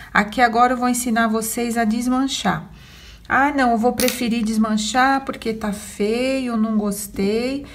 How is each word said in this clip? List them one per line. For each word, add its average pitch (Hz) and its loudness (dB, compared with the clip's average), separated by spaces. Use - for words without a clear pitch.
Aqui 208 0
agora 240 4
eu 247 -4
vou 247 0
ensinar 233 0
vocês 226 -2
a 233 2
desmanchar. 240 0
"Ah, 277 4
não, 269 2
eu 233 2
vou 233 2
preferir 240 0
desmanchar 220 2
porque 226 -6
tá 214 -4
feio, 240 -2
não 220 2
gostei." 208 -2